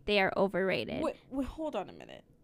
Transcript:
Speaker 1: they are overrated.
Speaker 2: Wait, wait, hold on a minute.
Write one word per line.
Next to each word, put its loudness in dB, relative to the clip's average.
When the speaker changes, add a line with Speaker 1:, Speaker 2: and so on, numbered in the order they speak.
Speaker 1:
they 4
are 4
overrated. 2
Speaker 2:
Wait, 0
wait, -2
hold -6
on -4
a -16
minute. -18